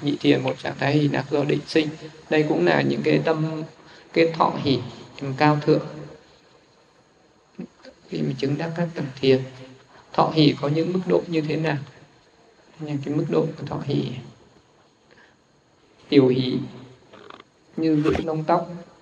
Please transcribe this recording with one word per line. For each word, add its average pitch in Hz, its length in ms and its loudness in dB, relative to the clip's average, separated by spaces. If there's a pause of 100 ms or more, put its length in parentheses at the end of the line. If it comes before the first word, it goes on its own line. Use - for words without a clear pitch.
nhị 147 180 -2
thiền, 135 240 2
một 131 200 -2
trạng 143 160 -6
thái 143 140 0
hỉ 147 140 4
lạc 135 240 -2
do 143 120 2
định 147 240 0
sinh. 156 220 0 (400)
Đây 156 200 4
cũng 165 160 2
là 156 160 4
những 139 220 0
cái 156 220 2
tâm, 156 380 -2 (500)
cái 165 200 4
thọ - 200 0 (100)
hỉ 131 160 2 (580)
cao 151 280 4
thượng. - 200 2 (2250)
Khi 160 120 -6
mình 143 160 -2
chứng 139 200 -2
đắc 165 200 -4
các 175 180 0
tầng 147 100 -4 (160)
thiền, 131 180 6 (720)
thọ 160 220 2
hỉ 147 260 6
có 143 60 -2
những 160 260 0
mức 185 140 -2
độ 175 200 2
như 165 140 -2
thế 151 160 -2
nào? 156 200 -2 (1040)
Đây 151 120 -8
là 143 140 -2
cái 143 80 -4
mức 151 160 -2
độ 160 160 0 (120)
của - 80 -10
thọ - 200 -6
hỉ. 143 200 -2 (2000)
Tiểu 135 180 8
hỉ 127 300 0 (1200)
như 160 240 4
rụng 156 240 0
lông 156 180 -2
tóc, 175 260 2 (320)